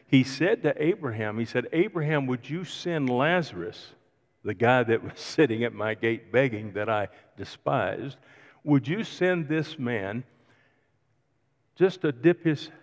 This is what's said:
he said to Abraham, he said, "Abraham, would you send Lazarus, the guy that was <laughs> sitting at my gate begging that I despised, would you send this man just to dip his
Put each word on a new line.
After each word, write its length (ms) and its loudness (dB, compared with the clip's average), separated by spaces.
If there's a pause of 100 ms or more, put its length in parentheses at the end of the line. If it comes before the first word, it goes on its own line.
he 180 6
said 380 0
to 220 0
Abraham, 560 -2
he 60 -2
said, 280 -2
"Abraham, 540 0
would 200 -4
you 160 -6
send 460 -4
Lazarus, 840 -2 (480)
the 100 -4
guy 300 4
that 200 2
was 100 -10
<laughs> 60 -18
sitting 440 2
at 100 -2
my 220 -4
gate 360 -2
begging 420 0
that 140 -4
I 200 -2 (300)
despised, 840 -4 (440)
would 240 4
you 160 -2
send 440 -2
this 320 -4
man 440 -4 (1500)
just 260 2
to 100 0
dip 320 2
his 260 0 (140)